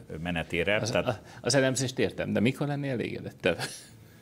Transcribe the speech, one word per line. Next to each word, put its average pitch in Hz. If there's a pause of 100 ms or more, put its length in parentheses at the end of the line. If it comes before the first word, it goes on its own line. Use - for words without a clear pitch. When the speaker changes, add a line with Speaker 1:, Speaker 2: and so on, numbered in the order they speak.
(220)
Speaker 1:
menetére. 85
Speaker 2:
Az, 110
Speaker 1:
Tehát 131
Speaker 2:
a, 117 (200)
az -
elemzést 131
értem, 95
de 104
mikor 131
lennél 143
elégedettebb? - (640)